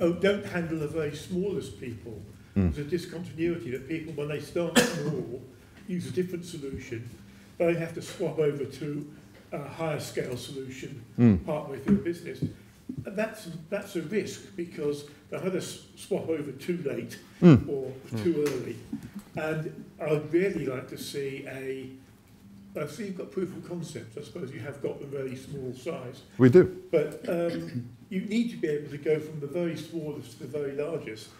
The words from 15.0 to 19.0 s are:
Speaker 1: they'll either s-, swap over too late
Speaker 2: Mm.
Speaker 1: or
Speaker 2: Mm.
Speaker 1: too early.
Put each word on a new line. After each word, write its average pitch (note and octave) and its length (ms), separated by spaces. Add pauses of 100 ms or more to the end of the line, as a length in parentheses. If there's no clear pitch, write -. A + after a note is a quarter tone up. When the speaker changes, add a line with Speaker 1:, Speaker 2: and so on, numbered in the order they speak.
Speaker 1:
they'll D3+ 160
either F#3 140
s-, - 260 (100)
swap - 340
over D3 220
too E3+ 340
late A#2 320 (240)
Speaker 2:
Mm. D#3 280
Speaker 1:
or C3+ 220 (200)
Speaker 2:
Mm. A2 120
Speaker 1:
too D3 240
early. B2 280 (600)